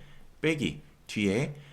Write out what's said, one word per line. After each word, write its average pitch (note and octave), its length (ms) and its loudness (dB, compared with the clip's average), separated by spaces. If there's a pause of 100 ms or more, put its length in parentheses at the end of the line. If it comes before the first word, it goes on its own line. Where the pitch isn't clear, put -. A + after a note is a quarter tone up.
(420)
빼기 C#3 400 0 (260)
뒤에 G#2 480 2 (180)